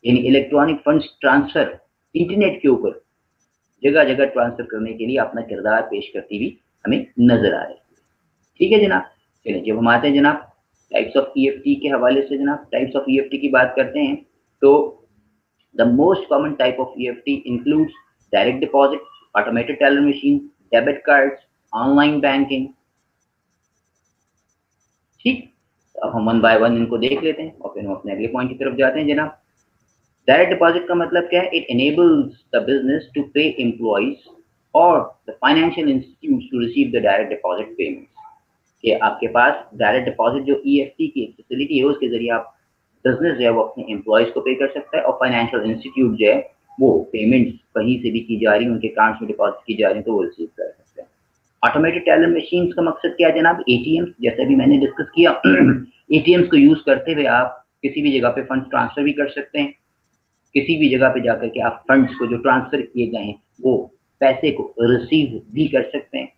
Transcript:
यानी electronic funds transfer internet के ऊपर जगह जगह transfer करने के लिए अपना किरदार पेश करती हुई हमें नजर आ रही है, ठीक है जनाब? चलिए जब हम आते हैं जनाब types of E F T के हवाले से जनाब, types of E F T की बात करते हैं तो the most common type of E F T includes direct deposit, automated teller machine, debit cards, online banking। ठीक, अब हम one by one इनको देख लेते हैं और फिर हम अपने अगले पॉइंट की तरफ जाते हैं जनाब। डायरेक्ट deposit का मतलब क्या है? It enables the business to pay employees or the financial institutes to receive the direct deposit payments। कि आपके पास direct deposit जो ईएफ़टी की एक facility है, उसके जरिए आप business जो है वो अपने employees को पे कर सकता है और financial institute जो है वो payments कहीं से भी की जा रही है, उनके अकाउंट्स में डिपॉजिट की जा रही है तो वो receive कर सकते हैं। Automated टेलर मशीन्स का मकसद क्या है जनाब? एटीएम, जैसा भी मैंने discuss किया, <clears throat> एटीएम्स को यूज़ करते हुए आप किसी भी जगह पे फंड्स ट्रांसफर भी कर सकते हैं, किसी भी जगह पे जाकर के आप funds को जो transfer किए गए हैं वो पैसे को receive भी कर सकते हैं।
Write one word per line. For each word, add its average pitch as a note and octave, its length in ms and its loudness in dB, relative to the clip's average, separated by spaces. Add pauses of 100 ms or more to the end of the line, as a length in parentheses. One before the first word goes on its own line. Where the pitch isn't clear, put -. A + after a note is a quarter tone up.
यानी B2 240 4
electronic C#3+ 520 2
funds D3+ 260 0 (160)
transfer C#3+ 560 0 (380)
internet F3+ 460 0
के C#3+ 60 2
ऊपर A#2 240 2 (920)
जगह D3 200 4
जगह C3+ 220 2
transfer A#2+ 400 -2
करने A2 280 -8
के A2+ 120 -8
लिए C3 140 -4
अपना A2+ 220 -6
किरदार G#2+ 400 -2 (100)
पेश G2+ 220 -8
करती G#2 240 -10
हुई A#2+ 200 -8 (280)
हमें C4 200 -2 (160)
नजर A#2 320 4
आ D2+ 100 -6
रही - 100 -12
है, - 80 -20 (760)
ठीक F#3 120 2
है G#3+ 80 6
जनाब? F#3+ 300 0 (360)
चलिए G2 180 -6
जब A2 140 -4
हम A#2 100 0
आते A#2+ 200 2
हैं C#3 80 2
जनाब D3 300 2 (460)
types A2 260 -2
of C#3 80 2 (120)
E C3+ 100 2
F C3+ 180 -2
T C#3+ 160 0
के D3+ 80 -4
हवाले C3 320 2
से C#3 160 -4
जनाब, C#3+ 320 -4
types B2+ 300 -4
of C3+ 100 -6
E C3+ 120 2
F C#3 120 -4
T C3+ 80 -6
की C#3 80 -2
बात B2+ 260 2
करते C3 240 -2
हैं C#3+ 160 -2 (460)
तो C#3 100 6 (1040)
the A#2 160 2
most D#3 400 2
common D3 300 -2
type B2+ 220 -2
of B2+ 140 -12
E B2 120 -6
F A#2+ 180 -10
T C#3 80 -2 (160)
includes D3 480 -2 (340)
direct B2 300 0
deposit, C#3 480 0 (240)
automated A#2 460 -2
teller C#3+ 240 4
machine, C#3+ 340 0 (360)
debit C3+ 340 0
cards, C#3 340 2 (300)
online C#3+ 520 2
banking। C3+ 400 -2 (2500)
ठीक, B3+ 180 -4 (520)
अब - 200 -6
हम A2 160 -2
one A#2 140 2
by A2+ 180 6
one A#2 140 2
इनको A#2 200 -2
देख C3+ 260 -2
लेते D#3 180 -2
हैं D#3+ 160 -14
और - 160 -14
फिर G2+ 120 -10
हम G2 80 -8
अपने G2 200 -10
अगले G#2+ 140 -6
पॉइंट B2+ 240 -6
की B2 60 -14
तरफ C3+ 200 -6
जाते C3+ 220 0
हैं D3+ 80 -2
जनाब। D3 300 -4 (920)
डायरेक्ट F3 240 6
deposit F3 340 2
का F3 80 -2
मतलब F3 340 0
क्या F3+ 120 2
है? F#3 100 -4
It E3 240 -4
enables D3+ 580 4 (220)
the A#2 100 2
business C#3 500 -2
to C#3+ 80 -2 (120)
pay D3+ 120 2 (180)
employees A2+ 640 -2 (460)
or E3 200 6 (340)
the - 80 -14 (100)
financial D#3+ 480 2
institutes C3 580 -4
to B2+ 80 -4
receive A#2+ 360 -2
the A#2 120 0
direct G2+ 280 0
deposit F2+ 440 -8
payments। - 360 -8 (680)
कि A#2 80 2 (140)
आपके - 220 -2
पास A#2+ 260 2 (240)
direct A#2+ 280 0
deposit B2 380 -2
जो C#3 220 -2
ईएफ़टी C#3 420 -2
की C#3 160 -6
एक - 80 -12
facility C#3 460 -6
है, C3 80 2
उसके C#3 240 -2
जरिए A#2 220 -6
आप A2+ 240 -6 (500)
business C#3+ 320 0
जो A#2+ 60 -2
है A#2 80 4
वो A2+ 100 0
अपने A2 320 -6
employees A2 380 0
को C3+ 100 -4
पे C3 140 -2
कर C3+ 180 -2
सकता - 240 -6
है - 60 -2
और B2+ 160 0
financial A#2 520 -2
institute A#2+ 480 -2
जो G#2+ 120 4
है B2+ 60 4 (420)
वो C3 120 6 (220)
payments A2+ 440 2 (180)
कहीं A#2 260 0
से A#2 100 -4
भी A2+ 80 -2
की A2+ 200 -6
जा G#2+ 140 4
रही A2 120 2
है, B2 60 -2
उनके A2+ 160 -4
अकाउंट्स A2 340 0
में A2 60 -10
डिपॉजिट G#2 400 -4
की A2 140 -4
जा G2+ 60 4
रही G2 100 0
है G#2 60 -8
तो A2+ 100 -4
वो G2+ 100 0
receive E2 240 -8 (100)
कर - 120 -8
सकते - 320 -20
हैं। - 60 -18 (560)
Automated E3 420 0
टेलर E3+ 300 4
मशीन्स F3 380 -2
का F3+ 80 -2
मकसद E3 360 -4
क्या E3+ 100 4
है D#3 80 2
जनाब? E3+ 340 0
एटीएम, D#3 360 0 (160)
जैसा B2 260 -2
भी C#3 80 4
मैंने C3+ 240 4
discuss C#3 360 -2
किया, E3+ 160 6 (140)
<clears throat> - 720 2
एटीएम्स F3 320 4
को D#3+ 80 4
यूज़ D3 280 6
करते C#3+ 280 0
हुए D3 120 -2 (120)
आप B2 180 0 (260)
किसी C#3+ 200 -4
भी C#3+ 180 2
जगह A#2+ 100 2
पे B2 140 -4
फंड्स C3 260 -6
ट्रांसफर B2+ 340 -4
भी C#3+ 100 0
कर C#3+ 180 -2
सकते - 280 -10
हैं, C#3+ 140 -4 (840)
किसी C#3+ 220 0
भी D3+ 120 4
जगह B2+ 200 4
पे B2+ 120 -2
जाकर A2+ 280 -2
के A#2 120 -8
आप A2+ 280 -4
funds C3 300 2
को A#2+ 80 -2
जो A#2 100 -4
transfer C3 460 -2
किए A#2+ 240 -4
गए A2 180 -8
हैं G#2 100 -10 (300)
वो B2+ 100 2 (460)
पैसे C3+ 300 2
को - 300 -8
receive A#2+ 600 0 (120)
भी D3+ 140 0
कर - 240 0
सकते C#3 260 -10
हैं। C3 200 -10